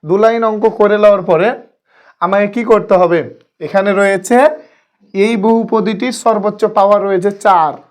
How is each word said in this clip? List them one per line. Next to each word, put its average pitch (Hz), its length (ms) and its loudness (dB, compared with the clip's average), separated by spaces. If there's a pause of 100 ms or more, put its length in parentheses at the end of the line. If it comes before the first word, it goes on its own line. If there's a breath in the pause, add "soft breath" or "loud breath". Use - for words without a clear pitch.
দু 170 160 -2
লাইন 226 260 2
অঙ্ক 214 140 -4 (160)
করে 208 240 2
নেওয়ার 202 260 4
পরে 175 180 2 (760 soft breath)
আমাকে 202 300 0
কি 240 60 -4 (100)
করতে 202 300 2
হবে? 175 180 2 (460)
এখানে 196 240 -2 (100)
রয়েছে 196 380 0 (880 loud breath)
এই 233 80 0 (120)
বহুপদীটির 226 760 -2
সর্বোচ্চ 208 380 -2 (160)
পাওয়ার 202 300 2
রয়েছে 196 240 -2 (140)
চার। 165 280 2 (160)